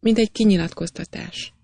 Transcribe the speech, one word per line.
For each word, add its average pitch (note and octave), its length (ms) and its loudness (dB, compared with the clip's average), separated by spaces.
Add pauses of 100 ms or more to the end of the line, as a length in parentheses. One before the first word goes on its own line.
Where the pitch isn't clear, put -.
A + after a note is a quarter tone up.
mint A3+ 180 2
egy A3 140 0
kinyilatkoztatás. - 1200 -2 (120)